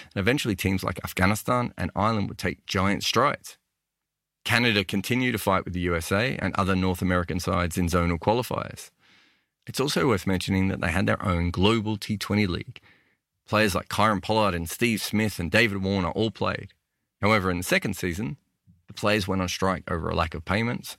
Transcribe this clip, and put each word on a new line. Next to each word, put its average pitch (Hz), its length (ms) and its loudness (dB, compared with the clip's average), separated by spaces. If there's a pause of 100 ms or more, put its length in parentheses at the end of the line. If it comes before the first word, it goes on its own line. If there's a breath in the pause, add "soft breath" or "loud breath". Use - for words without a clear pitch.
(140 loud breath)
and 101 60 -2
eventually 117 340 0
teams 95 300 0
like 101 200 -6
Afghanistan 120 720 0
and 90 200 -4
Ireland 104 320 0
would - 100 -12
take - 280 -6
giant 98 360 0
strides. - 560 0 (840)
Canada 117 400 4
continued 120 480 0
to 107 60 -2
fight 95 260 0
with 92 100 -6
the 90 60 -4
U 87 160 0
S 82 160 -4
A 113 240 0
and - 180 -4
other 95 220 2
North 92 260 0
American 90 380 0
sides 87 360 -2
in 87 120 2
zonal 85 320 2
qualifiers. - 720 -2 (760 soft breath)
It's - 140 -6
also 151 260 0
worth 104 220 2
mentioning 95 400 2
that - 120 -4
they 85 120 0
had 98 140 0
their - 200 0
own 87 240 2
global 107 460 2
T 107 200 -4
twenty 104 300 0
league. 85 340 -6 (680 soft breath)
Players 107 280 2
like - 120 -4
Kieron 104 340 2
Pollard 107 320 2
and 85 140 -4
Steve 117 320 0
Smith 107 380 -2
and 85 140 -4
David 104 280 2
Warner 95 300 0
all 110 220 0
played. - 400 -4 (480)
However, 101 280 4
in 90 100 0
the 90 40 -4
second 180 320 0
season, 92 440 -4 (500)
the - 40 -18
players 104 360 0
went 95 120 0
on 90 60 0
strike 92 420 -2
over 82 200 -2
a 82 80 -2
lack 82 180 0
of - 100 -10
payments, 117 540 -2